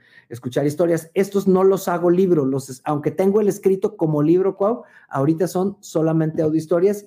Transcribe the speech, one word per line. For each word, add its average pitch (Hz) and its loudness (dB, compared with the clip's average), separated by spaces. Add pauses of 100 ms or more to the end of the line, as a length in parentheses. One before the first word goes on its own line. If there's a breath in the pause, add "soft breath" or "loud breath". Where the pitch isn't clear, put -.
(300 soft breath)
escuchar 127 -6
historias. 165 -2
Estos 196 -2
no 185 4
los 190 2
hago 175 0
libro, 175 2
los 135 -4
es-, 127 -16
aunque 147 -2
tengo 196 2
el 208 0
escrito 202 0
como 151 0
libro, 185 2
Cuau, 226 -2 (260 loud breath)
ahorita 160 0
son 196 -2
solamente 160 0
audiohistorias, 170 0